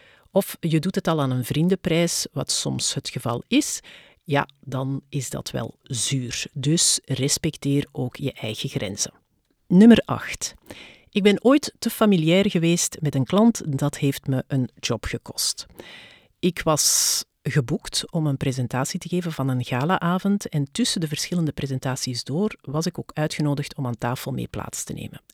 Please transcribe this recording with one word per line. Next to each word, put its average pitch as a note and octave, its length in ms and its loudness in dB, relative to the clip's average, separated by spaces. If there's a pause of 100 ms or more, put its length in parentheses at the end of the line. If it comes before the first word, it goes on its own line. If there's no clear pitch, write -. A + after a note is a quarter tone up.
(300)
of - 300 0
je D#3+ 180 2
doet F3+ 160 -2
het F#3+ 140 0
al D#3+ 120 2
aan C3+ 100 2
een B2+ 140 0
vriendenprijs, E3+ 880 0
wat - 180 -4
soms - 440 -2
het - 140 -6
geval A#2+ 380 -4
is, - 340 0 (420)
ja, C#3 260 0 (120)
dan C3+ 480 -4
is C#3 220 -6
dat - 200 -8
wel A#2+ 320 -6
zuur. B2 720 -4
Dus D3 520 2
respecteer C#3 880 0
ook B2+ 240 -6
je C#3+ 160 -4
eigen A2 360 -8
grenzen. - 440 -4 (540)
Nummer G#3+ 380 10
acht. - 500 -6 (560)
Ik G3+ 120 0
ben G3 220 4
ooit C#4 340 4
te A#3 120 -4
familiair F#3+ 600 4
geweest E3+ 500 2
met D3+ 140 -2
een C3+ 100 2
klant, F#3+ 540 2
dat C#3+ 200 0
heeft - 280 0
me C3 200 0
een C3 280 -2
job - 300 -4
gekost. - 640 -6 (720)
Ik - 240 -2
was - 640 2 (180)
geboekt - 680 -2
om D#3+ 160 0
een C3+ 100 0
presentatie C3 640 -4
te E3+ 100 -10
geven F3 240 -2
van C3+ 160 -2
een B2+ 160 0
galaavond F3+ 840 0
en C#3+ 240 -2
tussen A3+ 280 0
de D#3+ 80 -2
verschillende D#3 440 -2
presentaties C3 720 -4
door F3+ 360 -2
was D3+ 260 -4
ik F3 120 -6
ook - 160 -10
uitgenodigd D3 640 -2
om C3+ 100 -4
aan A#2+ 120 -4
tafel B2+ 340 -4
mee B2 160 -6
plaats - 360 -8
te - 80 -10
nemen. - 280 -12 (140)